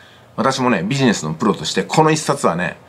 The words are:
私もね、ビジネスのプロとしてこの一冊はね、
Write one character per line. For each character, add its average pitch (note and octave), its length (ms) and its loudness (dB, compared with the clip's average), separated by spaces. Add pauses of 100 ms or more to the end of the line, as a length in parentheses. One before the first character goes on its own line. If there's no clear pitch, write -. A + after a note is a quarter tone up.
(360)
私 C3 260 0
も B2 80 2
ね、 F#2 140 2
ビ A#2 120 -2
ジ C3+ 100 2
ネ G#2+ 80 4
ス - 100 -6
の D#2 100 -4
プ A2 120 -4
ロ G2 80 4
と - 120 -6
し - 80 -6
て F#2+ 100 -2
こ D#3 200 2
の D#3 80 4
一 D#3+ 60 2
冊 - 300 -2
は E2+ 80 0
ね、 F2 220 -4 (120)